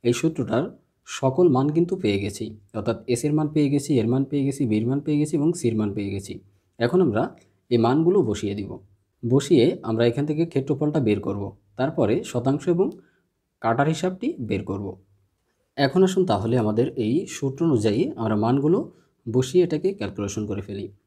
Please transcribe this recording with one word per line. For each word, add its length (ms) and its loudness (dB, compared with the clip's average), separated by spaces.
এই 160 4
সূত্রটার 440 -2
সকল 380 2
মান 100 2
কিন্তু 260 0
পেয়ে 220 0
গেছি, 200 -8
অর্থাৎ 220 -2
এস 120 -2
এর 140 0
মান 160 0
পেয়ে 180 2
গেছি, 180 -2
এর 120 0
মান 180 2
পেয়ে 160 -2
গেছি, 200 -2
বির 200 2
মান 140 0
পেয়ে 200 -2
গেছি 160 -2
এবং 120 2
সির 200 0
মান 160 0
পেয়ে 180 -6
গেছি। 200 -10
এখন 280 2
আমরা 160 2
এই 160 4
মানগুলো 360 4
বসিয়ে 320 -2
দিব। 160 -8
বসিয়ে 420 4
আমরা 220 2
এখান 160 -2
থেকে 160 -2
ক্ষেত্রফলটা 480 0
বের 200 2
করব, 220 -6
তারপরে 380 0
শতাংশ 380 -2
এবং 180 2
কাটার 320 2
হিসাবটি 340 -4
বের 220 -2
করব। 160 -6
এখন 300 2
আসুন 240 2
তাহলে 320 0
আমাদের 240 2
এই 100 0
সূত্র 320 -6
অনুযায়ী 320 2
আমরা 240 0
মানগুলো 340 2
বসিয়ে 400 2
এটাকে 220 -2
ক্যালকুলেশন 520 -6
করে 160 -6
ফেলি। 200 -10